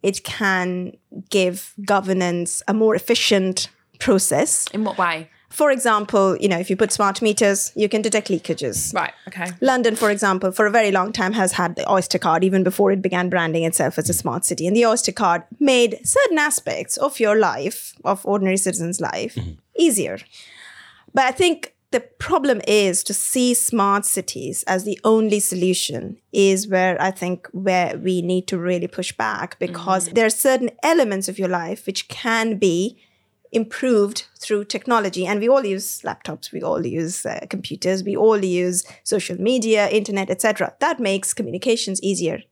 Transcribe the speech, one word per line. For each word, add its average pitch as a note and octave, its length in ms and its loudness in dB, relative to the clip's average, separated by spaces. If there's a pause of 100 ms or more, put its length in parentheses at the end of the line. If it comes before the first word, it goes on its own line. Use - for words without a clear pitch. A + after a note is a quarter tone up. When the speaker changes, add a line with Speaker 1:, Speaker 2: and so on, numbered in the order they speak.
Speaker 1:
it F#3+ 220 -2
can F3+ 720 -2 (340)
give F#3 440 0 (100)
governance F#3 800 0
a - 80 2
more A3 220 4
efficient F#3+ 720 0 (320)
process. - 720 2
Speaker 2:
In G#3+ 120 -2
what G3 140 -4
way? E3 300 -2 (220)
Speaker 1:
For D4 220 4
example, G#3 640 2
you - 120 0
know, F3 120 2
if F#3 100 -6
you F#3 60 2
put G#3 160 2
smart G3 280 0
meters, G3+ 540 2
you G#3 140 0
can G#3+ 140 0
detect G#3+ 260 0
leakages. D#3+ 680 -4
Speaker 2:
Right, E3+ 180 -2 (140)
okay. F3+ 200 -10 (140)
Speaker 1:
London, B3 360 2
for A3 120 2
example, G3 440 2
for G#3+ 140 2
a G#3 40 2
very G#3+ 220 4
long G3 200 0
time F#3+ 200 0
has F#3+ 200 2
had E3+ 220 0
the - 160 -4
Oyster F#3+ 300 2
card, E3 240 2
even F#3+ 180 4
before F#3+ 300 2
it F#3+ 100 0
began F3+ 260 -2
branding E3 360 0
itself D#3 340 0
as D#3 100 -2
a F3 60 0
smart - 300 -4
city. D#3+ 240 -2
And G#3 80 2
the A#3+ 100 6
Oyster A3 240 2
card F3 320 0 (160)
made B3 480 4
certain A#4 320 2
aspects F#3 580 -2
of - 220 -2
your G#3+ 180 4
life, E3+ 580 -2 (100)
of G3 200 -2
ordinary F#3+ 340 0
citizens' F3+ 420 -4
life, D3+ 340 -6
Speaker 3:
Mm-hmm. E2+ 160 -8 (260)
Speaker 1:
easier. G3+ 420 2 (960)
But C4 120 4
I B3+ 80 2
think F4 420 0 (160)
the B3 100 0
problem C#4 680 0
is G3+ 340 4
to - 100 -6
see B3 400 0
smart G3+ 540 0
cities - 600 -4
as F#3 160 0
the G#3 180 -4
only A3 380 4
solution F3+ 760 -2 (140)
is G3 360 4
where F#3 340 2
I F#3+ 80 2
think F3+ 400 -6
where F3+ 480 0
we F3+ 240 -2
need F3+ 240 0
to F#3+ 100 -4
really F3 300 -2
push F3+ 240 -8
back, - 480 -6
because F#3 500 -2
Speaker 2:
Mm. F3 60 -12
Speaker 1:
there A3+ 120 4
are A3 40 4
certain B3+ 400 0 (140)
elements A#3+ 440 2
of F#3+ 120 -8
your F#3 80 0
life F3+ 400 -4
which - 180 -6
can A3+ 500 -2
be F#3+ 400 0 (560)
improved A3+ 760 0 (120)
through G#3 260 -4
technology. G3+ 600 -2
And G#3 140 0
we A3+ 80 0
all C4+ 160 4
use G3 380 -6
laptops, - 500 -10
we - 100 -8
all - 240 -2
use, E3 400 -6
uh, - 240 -8
computers, F#3 540 -4
we G3+ 120 -4
all G#3+ 280 4
use F3+ 400 -2 (180)
social F3+ 400 -4
media, A3 480 2
internet, G3+ 400 -2
et F#3+ 100 -2
cetera. G#3+ 380 -2
That D4+ 220 0
makes G3 340 -2
communications G3 680 -4
easier. F3 520 -2